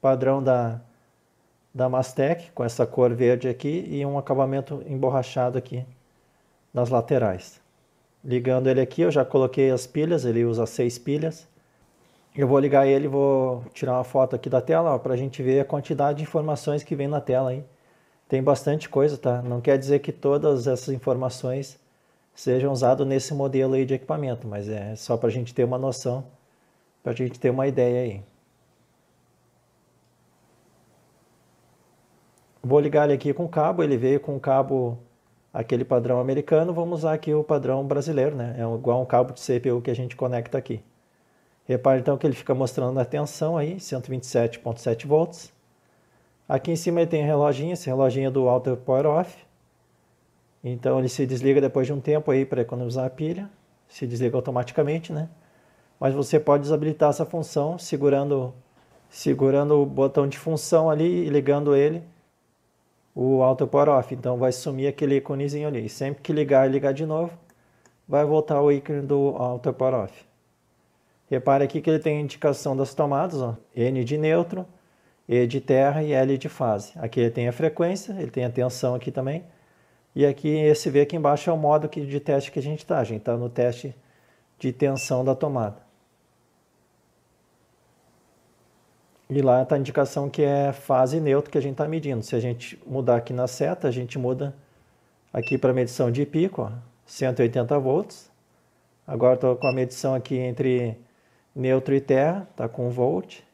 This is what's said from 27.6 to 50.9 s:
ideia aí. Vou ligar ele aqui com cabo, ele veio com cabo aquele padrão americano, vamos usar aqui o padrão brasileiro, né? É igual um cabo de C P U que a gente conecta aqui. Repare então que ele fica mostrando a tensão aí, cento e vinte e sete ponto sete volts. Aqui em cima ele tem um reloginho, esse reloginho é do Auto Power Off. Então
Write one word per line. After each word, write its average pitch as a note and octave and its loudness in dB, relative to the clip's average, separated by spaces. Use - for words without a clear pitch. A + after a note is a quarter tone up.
ideia B2 2
aí. G#2 -8
Vou C3 4
ligar D3 2
ele D3 4
aqui C#3 0
com E3+ -4
cabo, E3+ -2
ele D3 2
veio C3 2
com C#3 -6
cabo C3+ 0
aquele A#2+ -2
padrão B2 0
americano, D3 2
vamos E3+ -4
usar D#3 0
aqui D#3 -2
o D3+ 2
padrão C#3 0
brasileiro, C#3+ 0
né? A#2+ -6
É A#2 -2
igual B2 0
um B2+ -2
cabo B2+ 2
de - -20
C A#2+ -2
P B2+ -2
U A#2+ 0
que B2 -4
a - 0
gente B2 -8
conecta B2 -4
aqui. A#2+ -8
Repare C3 2
então C3+ 0
que - -2
ele C#3 2
fica - -2
mostrando C3 -2
a B2 2
tensão D3+ -4
aí, D#3+ -4
cento C3+ -8
e - -10
vinte B2+ -8
e - -14
sete A#2 0
ponto A#2+ -8
sete A#2 -4
volts. D#3+ -2
Aqui C#3+ -2
em E3 0
cima E3+ 0
ele E3+ 2
tem D#3 0
um - 0
reloginho, D3 0
esse D#3+ -8
reloginho C3+ 2
é - -2
do B2+ 2
Auto B2+ 2
Power C3 0
Off. D#3 0
Então B2+ 0